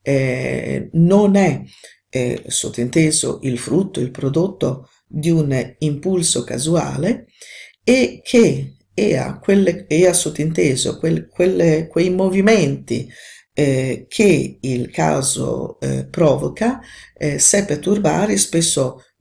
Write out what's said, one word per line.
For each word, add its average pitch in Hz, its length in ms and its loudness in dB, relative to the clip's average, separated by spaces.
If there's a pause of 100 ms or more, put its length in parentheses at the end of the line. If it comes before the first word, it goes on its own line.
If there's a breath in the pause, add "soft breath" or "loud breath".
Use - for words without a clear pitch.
eh, 131 920 -2
non 196 440 4
è, 160 260 2 (460 loud breath)
eh, 123 380 -4
sottinteso 135 960 -2
il 127 160 -4
frutto, 185 420 -2
il 127 100 -4
prodotto 143 800 -4 (180 soft breath)
di 156 220 -6
un 151 520 0
impulso 156 640 -2
casuale, 147 840 -2 (580 loud breath)
e 247 400 2
che, 143 520 2 (200)
e 196 200 0
a 131 240 -6
quelle, 196 480 2
e 165 180 4
a 180 60 4
sottinteso 156 840 -2
quel-, 160 300 -2
quelle, 170 600 2
quei 180 220 0
movimenti, 185 1000 0 (420 loud breath)
eh, 131 560 -2
che 160 520 2
il 123 300 -4
caso, 143 880 -4
eh, 67 260 -4
provoca, 165 720 0 (360 loud breath)
eh, 147 240 -4
seppe 202 400 0
turbare, 196 560 0
spesso 165 640 -2 (180 soft breath)